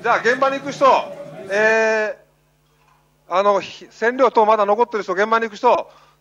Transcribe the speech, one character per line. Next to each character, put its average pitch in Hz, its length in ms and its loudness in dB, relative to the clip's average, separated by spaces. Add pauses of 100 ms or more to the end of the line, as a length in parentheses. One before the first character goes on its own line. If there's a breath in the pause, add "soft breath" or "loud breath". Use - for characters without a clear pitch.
じ 240 60 0
ゃ 214 60 2
あ、 - 20 -2
現 247 180 0
場 269 140 0
に 269 80 -6
行 277 80 -10
く 277 40 -8
人、 277 140 -2 (640)
え 220 680 0 (1080)
ー、 165 80 -8
あ 190 80 0
の、 202 160 2
ひ-、 - 320 -12
染 247 280 -4
料 247 120 4
等 226 140 2
ま 214 140 4
だ 202 80 2
残 208 160 0
っ 233 40 2
て 226 120 -8
る 190 40 -4
人、 180 120 -6
現 208 140 0
場 226 100 0
に 226 60 -2
行 220 80 -8
く 202 40 -18
人、 - 340 0 (300 soft breath)